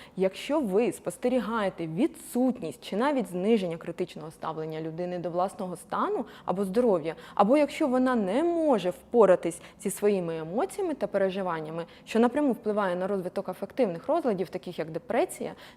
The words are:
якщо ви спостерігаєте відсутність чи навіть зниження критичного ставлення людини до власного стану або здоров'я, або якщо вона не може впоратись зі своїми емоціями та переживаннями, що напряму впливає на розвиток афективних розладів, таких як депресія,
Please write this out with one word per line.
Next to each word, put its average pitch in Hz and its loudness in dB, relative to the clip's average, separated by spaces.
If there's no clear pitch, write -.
якщо 190 0
ви 226 2
спостерігаєте 208 -2
відсутність 247 -2
чи - -6
навіть 254 0
зниження 180 2
критичного 165 -8
ставлення 156 -6
людини 175 -6
до 170 -4
власного 180 -2
стану 294 -2
або 196 0
здоров'я, 185 2
або 214 6
якщо 294 2
вона 254 2
не 214 0
може 302 2
впоратись 180 4
зі 202 -2
своїми 185 0
емоціями 294 -2
та 208 -4
переживаннями, 175 -2
що - 0
напряму 247 4
впливає 208 -2
на 185 -2
розвиток 190 -4
афективних 185 -4
розладів, 247 0
таких 180 -8
як 160 -6
депресія, 226 -4